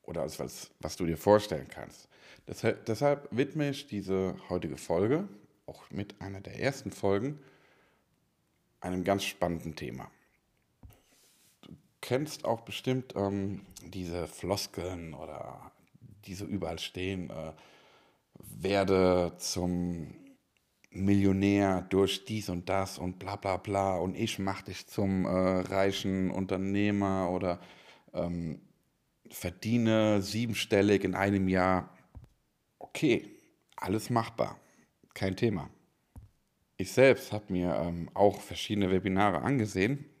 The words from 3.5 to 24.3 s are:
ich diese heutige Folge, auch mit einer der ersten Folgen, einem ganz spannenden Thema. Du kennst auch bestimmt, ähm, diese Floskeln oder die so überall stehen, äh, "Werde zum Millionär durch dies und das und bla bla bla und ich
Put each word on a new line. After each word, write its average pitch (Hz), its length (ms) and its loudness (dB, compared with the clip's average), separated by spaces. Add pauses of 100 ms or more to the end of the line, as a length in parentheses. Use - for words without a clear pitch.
ich 139 180 -10
diese 95 480 0 (120)
heutige 85 280 -2
Folge, 120 520 2 (380)
auch - 240 -18
mit - 300 -10
einer 98 200 -10
der - 200 -14
ersten 123 320 -4
Folgen, 101 480 0 (1400)
einem 90 220 -4
ganz 98 220 2
spannenden 82 500 -4
Thema. - 340 -10 (1500)
Du - 460 -20
kennst 147 360 -2
auch 113 160 -2
bestimmt, - 560 -4
ähm, 98 480 -2 (180)
diese 87 440 -6
Floskeln 87 880 -6
oder 76 580 -14 (540)
die 98 80 -12
so 92 100 -10
überall 85 340 -4
stehen, 92 520 -6
äh, 78 240 -10 (800)
"Werde 92 1040 2
zum 87 760 -2 (760)
Millionär 98 1000 4
durch 95 380 2
dies 107 240 -6
und 87 180 -4
das 98 300 -2
und 90 200 -6
bla 98 180 -8
bla 95 200 -2
bla 98 400 0
und 92 200 -2
ich 113 220 -4